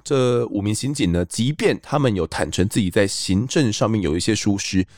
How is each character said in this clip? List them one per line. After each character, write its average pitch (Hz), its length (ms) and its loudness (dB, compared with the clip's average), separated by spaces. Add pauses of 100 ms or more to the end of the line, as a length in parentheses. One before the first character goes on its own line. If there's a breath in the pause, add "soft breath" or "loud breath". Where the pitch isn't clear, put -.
这 123 440 0
五 101 160 -4
名 107 120 0
刑 135 200 -4
警 104 180 0
呢， 87 140 2
即 123 260 -2
便 160 300 0
他 - 160 -2
们 123 180 2
有 82 100 -2
坦 - 240 -4
诚 90 160 0
自 113 140 -2
己 95 80 2
在 101 180 2
行 98 400 0
政 131 240 2
上 110 200 0
面 110 100 0
有 82 160 0
一 90 40 -2
些 113 140 0
疏 101 220 0
失， 92 300 0 (120)